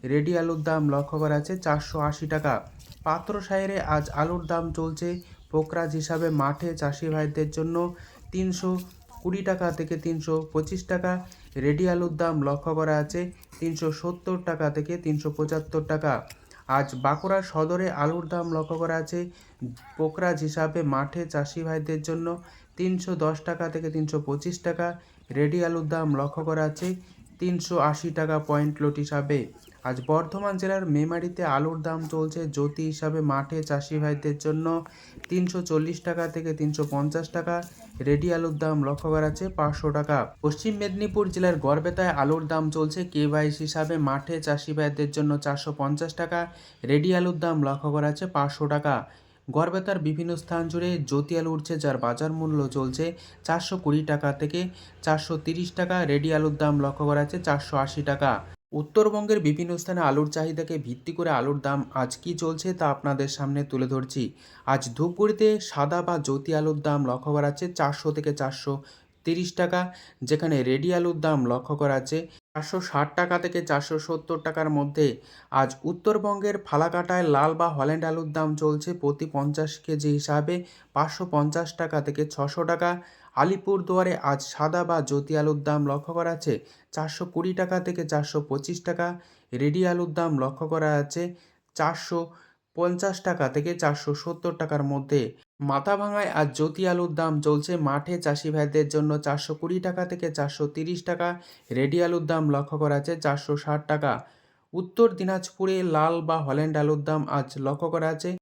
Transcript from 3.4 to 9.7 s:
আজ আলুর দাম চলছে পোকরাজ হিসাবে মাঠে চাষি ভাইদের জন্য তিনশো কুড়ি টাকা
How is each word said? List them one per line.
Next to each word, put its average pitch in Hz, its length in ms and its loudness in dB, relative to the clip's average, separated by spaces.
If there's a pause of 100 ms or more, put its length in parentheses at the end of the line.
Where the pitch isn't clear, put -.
আজ 151 180 2 (100)
আলুর 170 320 0
দাম 170 260 0
চলছে 160 360 -4 (400)
পোকরাজ 156 440 0
হিসাবে 160 400 0
মাঠে 147 420 0
চাষি 147 340 -2
ভাইদের 156 420 0
জন্য 160 240 -2 (540)
তিনশো 185 400 -2 (480)
কুড়ি 185 260 -4
টাকা 185 280 0